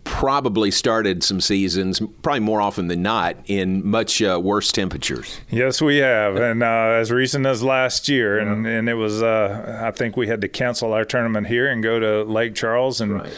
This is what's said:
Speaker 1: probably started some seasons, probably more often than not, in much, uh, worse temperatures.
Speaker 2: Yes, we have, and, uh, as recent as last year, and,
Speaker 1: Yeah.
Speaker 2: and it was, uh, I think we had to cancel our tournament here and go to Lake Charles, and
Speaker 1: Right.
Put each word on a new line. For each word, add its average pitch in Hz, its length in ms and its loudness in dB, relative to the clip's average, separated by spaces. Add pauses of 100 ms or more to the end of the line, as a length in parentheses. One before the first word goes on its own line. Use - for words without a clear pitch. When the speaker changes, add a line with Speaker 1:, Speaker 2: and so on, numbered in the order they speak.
Speaker 1:
probably 127 680 0
started 104 500 2
some 95 200 0
seasons, 95 600 0 (200)
probably 147 180 0
more 107 220 2
often 98 260 0
than 87 140 -2
not, 95 340 0 (100)
in 95 400 0
much, 113 360 0
uh, 92 200 2
worse 101 300 0
temperatures. 71 680 -4 (100)
Speaker 2:
Yes, 127 320 0
we 147 160 4
have, 107 400 2
and, 117 260 0
uh, 113 340 2
as 113 140 0
recent 131 340 0
as 127 160 0
last 131 460 0
year, 110 320 2
and, 107 260 -2
Speaker 1:
Yeah. 113 60 -2
Speaker 2:
and 113 180 0
it 117 40 0
was, 110 280 -2
uh, 110 600 -2
I 113 80 -2
think 117 240 -4
we 120 120 0
had 110 140 -2
to 98 60 -2
cancel 120 460 -2
our 110 100 0
tournament 110 440 -2
here 120 200 2
and 117 160 -2
go 113 160 0
to 107 240 2
Lake 110 320 -2
Charles, 120 460 0
and 104 140 0
Speaker 1:
Right. 92 220 -6